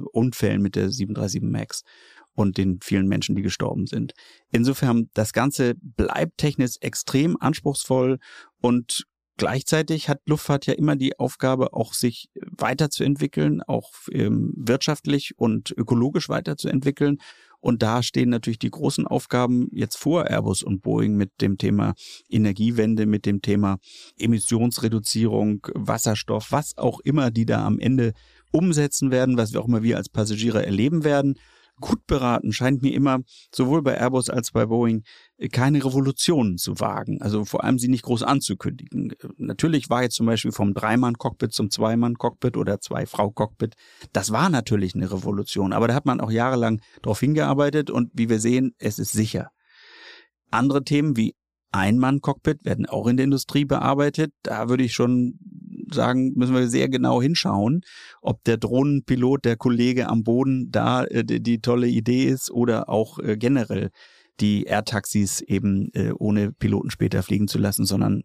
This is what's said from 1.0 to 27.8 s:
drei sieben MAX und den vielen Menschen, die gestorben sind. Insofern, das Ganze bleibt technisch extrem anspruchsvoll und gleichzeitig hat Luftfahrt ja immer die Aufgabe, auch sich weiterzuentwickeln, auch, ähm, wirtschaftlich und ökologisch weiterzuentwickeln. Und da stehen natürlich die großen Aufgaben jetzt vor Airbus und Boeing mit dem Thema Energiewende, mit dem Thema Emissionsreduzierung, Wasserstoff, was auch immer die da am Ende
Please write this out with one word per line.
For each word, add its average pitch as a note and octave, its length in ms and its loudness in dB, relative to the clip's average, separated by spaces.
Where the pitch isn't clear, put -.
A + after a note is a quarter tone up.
drei G#2 140 -4
sieben G2+ 240 -4
MAX - 320 -8
und G2 180 2
den F#2+ 240 0
vielen G2 260 0
Menschen, G2+ 280 -2
die G2 60 -2
gestorben - 440 -2
sind. - 280 -6
Insofern, A#2+ 640 2
das - 200 -2
Ganze B2 420 0
bleibt - 640 -4
technisch C#3 420 0
extrem - 600 -2
anspruchsvoll C3 800 0
und A#2+ 440 0
gleichzeitig D#3 720 0
hat D3+ 160 0
Luftfahrt D3 400 0
ja C3+ 80 0
immer D3+ 220 2
die C3+ 240 -2
Aufgabe, C3 540 0
auch - 200 -4
sich - 360 -4
weiterzuentwickeln, C#3+ 1040 0
auch, - 300 -4
ähm, E3 440 0
wirtschaftlich C#3 800 -2
und A2 340 0
ökologisch B2 580 0
weiterzuentwickeln. C#3+ 880 -2
Und A#2 220 0
da A#2 200 2
stehen B2+ 260 0
natürlich A#2 300 -2
die - 120 -2
großen - 340 -2
Aufgaben B2 680 0
jetzt - 240 -4
vor D#3+ 320 0
Airbus G#2 340 0
und F#2+ 180 -2
Boeing G#2+ 360 2
mit G2+ 240 -2
dem G2+ 160 2
Thema G#2 360 2
Energiewende, A2 760 2
mit G#2 200 0
dem G2+ 160 0
Thema G2+ 380 2
Emissionsreduzierung, A2 1600 0
Wasserstoff, A2 800 -2
was D3 240 -2
auch - 240 -2
immer C#3 300 2
die A2+ 140 0
da A2 200 0
am G#2 140 0
Ende A#2+ 340 2